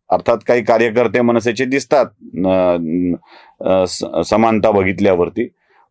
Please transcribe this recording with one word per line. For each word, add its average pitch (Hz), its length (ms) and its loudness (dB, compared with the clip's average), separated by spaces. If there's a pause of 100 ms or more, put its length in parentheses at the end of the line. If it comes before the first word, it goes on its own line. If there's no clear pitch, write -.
अर्थात 92 280 0 (100)
काही 123 160 2
कार्यकर्ते 117 580 2
मनसेचे 120 440 0
दिसतात, 131 400 0 (400)
अ, 92 320 2 (920)
अ, 92 180 2
स-, - 180 -6 (200)
समानता 110 460 2
बघितल्यावरती, 95 760 0 (440)